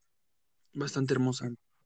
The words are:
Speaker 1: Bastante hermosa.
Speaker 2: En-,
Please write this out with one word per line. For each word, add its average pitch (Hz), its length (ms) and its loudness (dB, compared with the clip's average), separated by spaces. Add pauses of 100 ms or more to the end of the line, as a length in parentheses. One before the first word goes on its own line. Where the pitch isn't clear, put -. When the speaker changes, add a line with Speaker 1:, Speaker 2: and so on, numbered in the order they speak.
(720)
Speaker 1:
Bastante 139 400 -2
hermosa. 127 340 2
Speaker 2:
En-, 120 100 -6 (280)